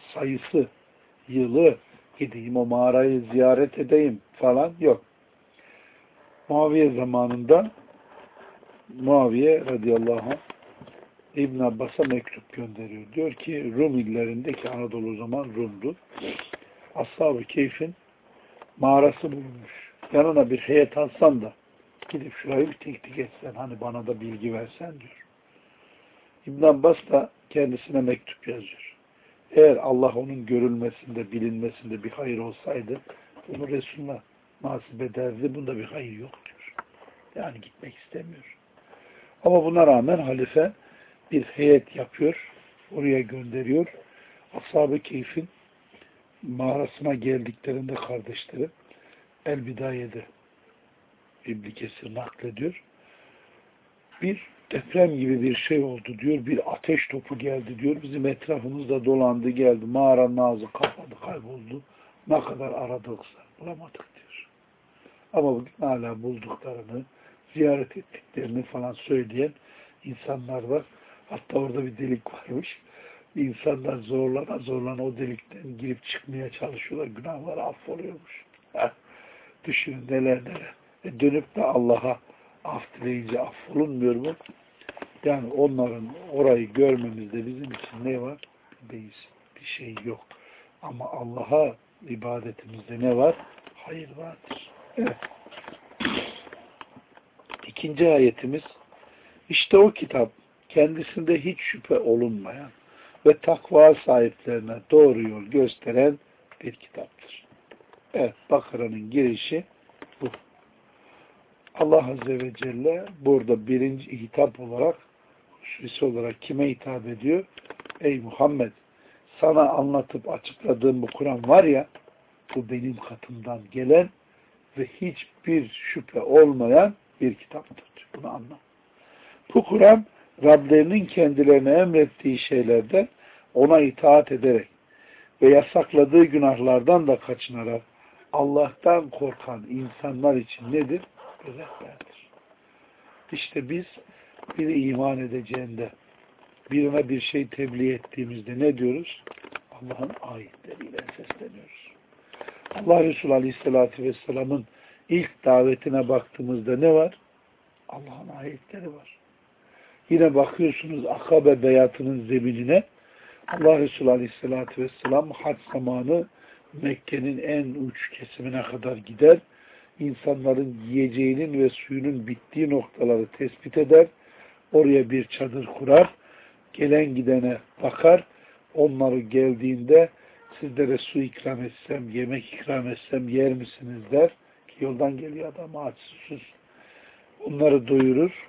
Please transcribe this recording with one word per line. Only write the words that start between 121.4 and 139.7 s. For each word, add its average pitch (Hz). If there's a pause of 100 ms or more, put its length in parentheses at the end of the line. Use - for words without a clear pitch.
var 180
ya, 143 (680)
bu 117
benim 127
katımdan 117 (120)
gelen 147 (680)
ve 131
hiçbir 156
şüphe -
olmayan 147 (280)
bir 123
kitaptır. -
Bunu 131
anla. 120 (960)
Bu -
Kur'an, 214 (380)
Rablerinin 151
kendilerine 143
emrettiği 156
şeylerden 120 (460)
ona 147
itaat 143
ederek 120 (720)
ve 135
yasakladığı 147
günahlardan 135
da 131
kaçınarak 117 (520)
Allah'tan 143
korkan 123
insanlar 131